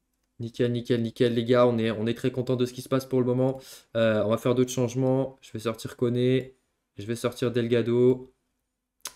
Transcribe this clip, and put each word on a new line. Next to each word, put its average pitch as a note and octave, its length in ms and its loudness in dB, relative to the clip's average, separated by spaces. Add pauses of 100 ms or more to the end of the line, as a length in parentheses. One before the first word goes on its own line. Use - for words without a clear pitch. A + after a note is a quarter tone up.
(380)
Nickel, A#2+ 340 -2
nickel, A#2+ 300 0
nickel, A#2 320 0
les A#2 100 0
gars. B2 220 6
On A#2 120 2
est, A2+ 120 0
on G#2+ 160 -4
est A#2 80 -2
très B2 160 -2
content B2+ 260 -2
de B2 100 0
ce B2 60 -12
qui B2+ 100 -14
se - 60 -18
passe C3 180 -2
pour C3 140 0
le B2 60 0
moment. C3 340 0 (360)
Euh, A2 280 2
on G#2 40 0
va A2+ 80 2
faire B2 180 0
d'autres B2+ 180 0
changements. C3 680 -2
Je - 120 -20
vais A2 80 -10
sortir A2+ 360 -6
Koné. B2+ 600 0 (420)
Je G2+ 80 -12
vais A#2 100 -6
sortir A#2+ 360 -2
Delgado. A#2+ 800 2 (800)